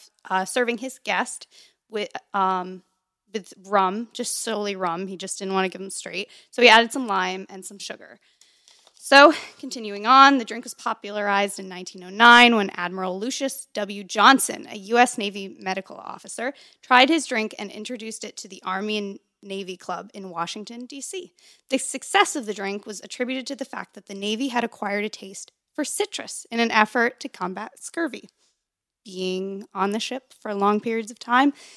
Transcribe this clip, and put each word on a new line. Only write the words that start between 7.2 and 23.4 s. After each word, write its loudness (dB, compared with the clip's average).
and -16
some -16
sugar. -16
So, 8
continuing -10
on, 8
the -2
drink -10
was -12
popularized -2
in -12
nineteen -16
oh -16
nine 10
when 2
Admiral -4
Lucius -6
W. -6
Johnson, 4
a -12
U -2
S 6
Navy -8
medical -8
officer, -10
tried 6
his 0
drink -4
and -10
introduced -12
it -14
to -16
the -18
Army -4
and -10
Navy -10
Club -10
in -14
Washington, -10
D -16
C. -12
The 0
success -4
of -6
the -6
drink -8
was -14
attributed -8